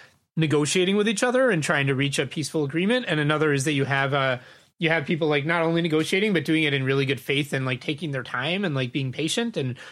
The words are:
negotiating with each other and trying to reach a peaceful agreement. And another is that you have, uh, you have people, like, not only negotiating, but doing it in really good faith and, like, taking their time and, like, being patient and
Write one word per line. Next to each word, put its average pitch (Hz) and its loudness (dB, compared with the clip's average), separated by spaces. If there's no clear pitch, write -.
negotiating 160 2
with 208 2
each 226 0
other 254 2
and 160 0
trying 143 2
to 135 2
reach 139 0
a 135 -2
peaceful 156 -4
agreement. 196 0
And 160 0
another 151 2
is 135 0
that 156 0
you 139 0
have, 139 0
uh, 131 0
you 160 0
have 156 0
people, 160 0
like, 147 2
not 170 0
only 165 2
negotiating, 175 0
but 160 0
doing 160 2
it 147 2
in 135 0
really 139 2
good 135 -2
faith 139 -2
and, 131 -2
like, 127 -4
taking 151 -4
their 131 -6
time 160 -4
and, 156 -2
like, 131 -2
being 135 -4
patient 214 -2
and 131 -4